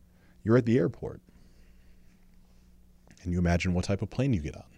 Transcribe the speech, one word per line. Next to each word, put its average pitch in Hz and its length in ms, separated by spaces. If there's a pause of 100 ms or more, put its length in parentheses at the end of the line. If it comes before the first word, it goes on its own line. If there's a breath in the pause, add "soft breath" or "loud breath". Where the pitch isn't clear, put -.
(440 soft breath)
you're 113 140
at 120 80
the 117 120
airport. 113 440 (2000 soft breath)
And 87 80
you 87 80
imagine 87 340
what 90 120
type 101 160
of 107 100
plane 131 220
you 82 80
get 73 140
on - 100 (120)